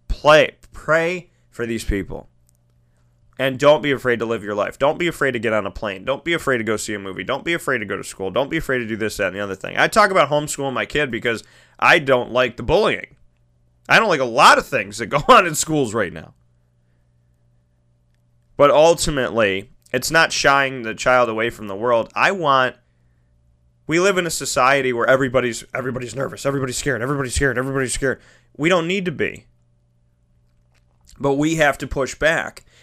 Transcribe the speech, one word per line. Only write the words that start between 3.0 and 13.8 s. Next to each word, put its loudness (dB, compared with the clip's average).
And -2
don't 6
be -2
afraid -2
to -4
live -6
your -6
life. -4
Don't 0
be -2
afraid -2
to -4
get -2
on -2
a -8
plane. -8
Don't -6
be -4
afraid -2
to -4
go -2
see -8
a -8
movie. -10
Don't -6
be -4
afraid -4
to -8
go -8
to -10
school. -8
Don't -2
be -6
afraid -4
to -6
do -6
this, -6
that, -2
and -8
the -8
other -6
thing. -10
I 2
talk 2
about 2
homeschooling -4
my -4
kid -2
because -4
I 4
don't 0
like 0
the -12
bullying. -2